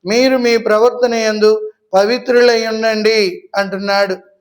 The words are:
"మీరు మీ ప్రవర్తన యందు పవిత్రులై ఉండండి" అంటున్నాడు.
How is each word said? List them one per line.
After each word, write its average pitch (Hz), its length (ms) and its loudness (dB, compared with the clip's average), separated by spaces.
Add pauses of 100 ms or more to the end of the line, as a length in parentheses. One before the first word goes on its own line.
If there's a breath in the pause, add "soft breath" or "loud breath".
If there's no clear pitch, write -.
"మీరు 254 300 2
మీ 240 200 0
ప్రవర్తన 240 580 0
యందు 214 580 0 (220)
పవిత్రులై 240 720 2
ఉండండి" 220 880 -2
అంటున్నాడు. 196 580 -2 (260)